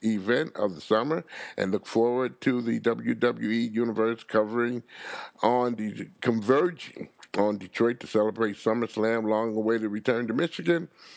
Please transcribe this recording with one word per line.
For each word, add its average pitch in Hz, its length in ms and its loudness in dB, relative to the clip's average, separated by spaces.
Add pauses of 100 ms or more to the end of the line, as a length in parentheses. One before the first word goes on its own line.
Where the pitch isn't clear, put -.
event 113 540 0
of 98 200 0
the 76 60 -16
summer 147 440 2 (320)
and 98 140 0
look 101 140 -2
forward 120 560 2
to 123 200 2
the 117 180 0
W 117 360 0
W 113 340 0
E 117 180 2
Universe 113 560 0
covering 117 580 0 (600)
on 123 320 2
the, 107 320 -6 (140)
converging 127 880 0 (280)
on 104 200 2
Detroit 110 420 0
to - 80 -14
celebrate 107 480 0
SummerSlam, 113 720 0
long 107 280 0
awaited 110 340 0
return 113 380 -2
to 113 60 -2
Michigan, 165 540 0 (300)